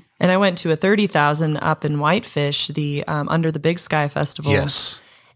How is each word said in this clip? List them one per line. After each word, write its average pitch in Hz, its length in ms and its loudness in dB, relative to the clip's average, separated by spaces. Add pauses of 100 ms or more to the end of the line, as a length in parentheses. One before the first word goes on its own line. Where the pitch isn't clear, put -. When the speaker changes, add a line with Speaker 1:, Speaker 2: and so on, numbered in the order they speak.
(180)
Speaker 1:
And 175 120 2
I 185 60 4
went 190 220 2
to 165 140 0
a 156 40 0
thirty 202 300 2
thousand 151 500 2
up - 300 -2
in 147 140 -2
Whitefish, 151 680 0
the, 147 380 -4
um, 147 240 -4
Under 160 200 0
the 156 100 -4
Big 165 180 0
Sky 151 300 0
Festival. 147 440 -2
Speaker 2:
Yes. - 480 0 (360)